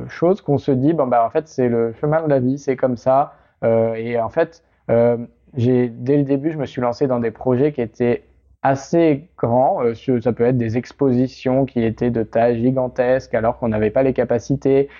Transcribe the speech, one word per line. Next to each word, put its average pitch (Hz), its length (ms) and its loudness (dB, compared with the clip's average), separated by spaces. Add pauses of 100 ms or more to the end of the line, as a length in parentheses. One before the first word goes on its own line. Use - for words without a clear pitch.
choses 175 320 0
qu'on 139 180 0
se - 140 -2
dit, « 135 220 2
Bon, 147 120 0
bah, 120 180 2
en 113 60 -2
fait, 156 160 -4
c'est 127 220 -2
le 117 320 0
chemin 151 220 0
de 156 60 -4
la 139 120 2
vie, 131 180 0
c'est 135 180 -4
comme 127 200 -2
ça. » 135 380 0 (300)
Euh, 113 300 2
et 117 260 -4
en 113 80 -2
fait, 165 340 -4 (280)
euh, 117 260 4 (400)
j'ai, 123 320 2
dès 123 280 -2
le 143 80 2
début, 139 260 -2
je 156 80 -6
me 131 80 -4
suis - 160 -8
lancé 123 240 -2
dans 123 140 -2
des 117 100 -2
projets 127 420 0
qui 147 80 -6
étaient 120 440 -2 (380)
assez 147 680 0 (100)
grands. 135 440 0
Euh, 117 120 0
sur, 120 280 -2
ça 120 100 0
peut 117 120 -2
être 127 140 2
des 113 180 -2
expositions 127 880 -2
qui 123 180 -2
étaient 113 280 -2
de 117 120 -2
taille 117 380 0
gigantesque 127 760 0
alors - 240 -2
qu'on 120 100 -4
n'avait 107 220 0
pas 135 120 2
les 135 100 2
capacités. 135 760 0 (120)